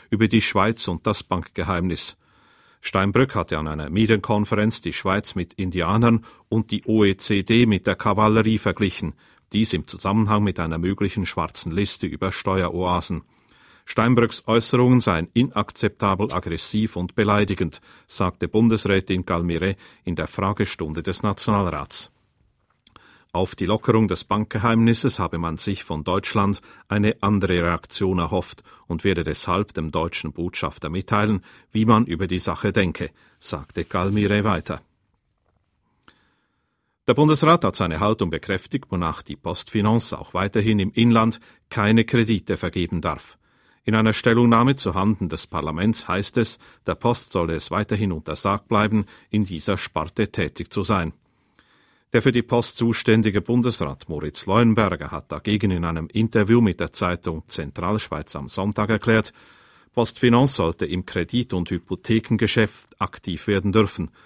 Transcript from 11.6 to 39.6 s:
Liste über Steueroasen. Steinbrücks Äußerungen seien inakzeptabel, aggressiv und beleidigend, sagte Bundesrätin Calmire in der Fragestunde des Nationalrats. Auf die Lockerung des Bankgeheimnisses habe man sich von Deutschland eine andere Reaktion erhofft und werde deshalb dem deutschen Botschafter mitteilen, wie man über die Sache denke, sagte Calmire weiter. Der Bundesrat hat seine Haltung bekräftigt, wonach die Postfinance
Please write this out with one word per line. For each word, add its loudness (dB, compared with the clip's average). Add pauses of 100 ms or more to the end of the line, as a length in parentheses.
Liste -2
über -4
Steueroasen. -2 (600)
Steinbrücks 2
Äußerungen 4
seien 0
inakzeptabel, 0
aggressiv -4
und -6
beleidigend, 0 (240)
sagte -4
Bundesrätin 2
Calmire -2 (280)
in -4
der -4
Fragestunde -4
des -6
Nationalrats. -2 (1200)
Auf -2
die -4
Lockerung 2
des -4
Bankgeheimnisses 0
habe -2
man -4
sich -6
von -6
Deutschland -2 (260)
eine 0
andere 2
Reaktion -2
erhofft -4 (220)
und -6
werde 2
deshalb -2
dem -4
deutschen -4
Botschafter -6
mitteilen, -2 (260)
wie 0
man 4
über -4
die -2
Sache -2
denke, -2 (280)
sagte -8
Calmire 0
weiter. -2 (2250)
Der 4
Bundesrat 6
hat 0
seine -2
Haltung 0
bekräftigt, -6
wonach -4
die -14
Postfinance 0